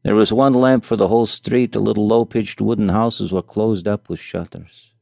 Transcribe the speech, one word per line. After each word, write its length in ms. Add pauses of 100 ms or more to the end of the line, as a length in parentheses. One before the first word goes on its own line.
There 140
was 160
one 220
lamp 320
for 100
the 140
whole 160
street. 480
The 80
little 260
low-pitched 540
wooden 260
houses 460
were 80
closed 440
up 220
with 140
shutters. 800